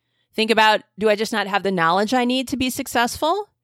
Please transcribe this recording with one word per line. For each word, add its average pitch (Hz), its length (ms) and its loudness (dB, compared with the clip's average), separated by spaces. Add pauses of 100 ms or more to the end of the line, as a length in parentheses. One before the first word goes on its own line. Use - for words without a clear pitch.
(340)
Think 220 160 0
about, 214 320 4 (160)
do 214 100 2
I 208 60 4
just 208 180 -4
not 208 140 -2
have 196 160 -2
the 196 100 0
knowledge 185 400 2
I 254 120 2
need 254 240 -2
to 277 80 -6
be 254 120 -2
successful? 302 800 -4 (160)